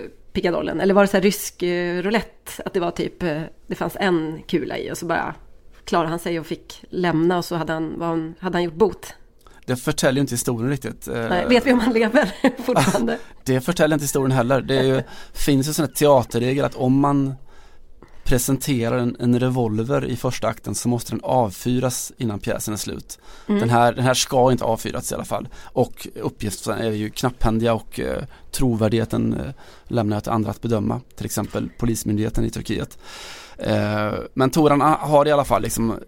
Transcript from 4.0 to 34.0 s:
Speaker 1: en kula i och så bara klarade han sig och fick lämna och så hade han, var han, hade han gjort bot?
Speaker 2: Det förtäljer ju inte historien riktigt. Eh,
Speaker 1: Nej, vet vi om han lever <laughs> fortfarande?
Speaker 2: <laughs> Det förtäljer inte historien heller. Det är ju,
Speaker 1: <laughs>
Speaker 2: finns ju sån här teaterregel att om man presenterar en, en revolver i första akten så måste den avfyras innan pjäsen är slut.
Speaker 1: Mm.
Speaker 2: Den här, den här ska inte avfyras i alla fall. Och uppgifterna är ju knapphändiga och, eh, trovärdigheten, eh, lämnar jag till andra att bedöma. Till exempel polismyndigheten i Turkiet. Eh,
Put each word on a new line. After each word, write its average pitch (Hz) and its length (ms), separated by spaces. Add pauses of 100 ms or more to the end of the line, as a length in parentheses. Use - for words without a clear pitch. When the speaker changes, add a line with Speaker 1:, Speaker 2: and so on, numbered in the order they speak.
Speaker 1:
en 165 460
kula 147 320
i - 140
och - 60
så 175 80
bara 165 280 (500)
klarade 165 260
han 165 80
sig 170 220
och 151 60
fick - 440
lämna 175 480
och 170 60
så 175 120
hade 160 160
han, 160 260
var 170 80
han, 165 340
hade 180 160
han 175 60
gjort 170 120
bot? 180 400 (520)
Speaker 2:
Det 127 100
förtäljer 147 380
ju 135 60
inte 135 140
historien 120 360
riktigt. - 380
Eh, 131 60 (140)
Speaker 1:
Nej, 180 200
vet 247 180
vi 269 60
om 247 80
han 233 140
lever 226 400 (120)
<laughs> 247 180
fortfarande? 135 540 (120)
Speaker 2:
<laughs> - 140
Det 131 160
förtäljer 156 340
inte 143 100
historien 135 320
heller. 127 240
Det 131 180
är 131 60
ju, 131 180 (160)
Speaker 1:
<laughs> - 140
Speaker 2:
finns 139 360
ju 151 40
sån 156 140
här - 60
teaterregel 131 720
att - 100
om 131 260
man 139 340 (920)
presenterar 127 720
en, 120 220
en 123 200
revolver 127 640
i 127 120
första 120 320
akten - 260
så - 140
måste 120 240
den 110 100
avfyras 123 920
innan 107 240
pjäsen - 340
är 104 40
slut. - 400 (300)
Speaker 1:
Mm. 208 120
Speaker 2:
Den 117 100
här, 120 220
den 123 120
här 127 100
ska 131 380
inte 120 120
avfyras 113 480
i - 20
alla - 100
fall. 110 240 (160)
Och - 500
uppgifterna 110 640
är 113 120
ju 107 200
knapphändiga 117 640
och, - 260
eh, - 220 (300)
trovärdigheten, 113 800
eh, 139 160 (380)
lämnar 107 280
jag 104 60
till - 100
andra 110 180
att 104 120
bedöma. 113 380 (160)
Till - 100
exempel 110 420 (100)
polismyndigheten 110 680
i 113 60
Turkiet. - 480 (600)
Eh, 104 540 (220)